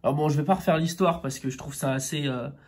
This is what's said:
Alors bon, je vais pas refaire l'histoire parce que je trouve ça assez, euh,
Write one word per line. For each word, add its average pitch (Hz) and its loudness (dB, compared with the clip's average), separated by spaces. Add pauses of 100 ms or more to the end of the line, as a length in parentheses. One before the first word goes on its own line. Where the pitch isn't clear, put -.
Alors 143 2
bon, 151 2
je 143 2
vais 147 0
pas 190 6
refaire 175 2
l'histoire 170 2
parce 135 -6
que 135 -2
je - -8
trouve 143 -10
ça 139 -2
assez, 143 -2
euh, 127 -4 (200)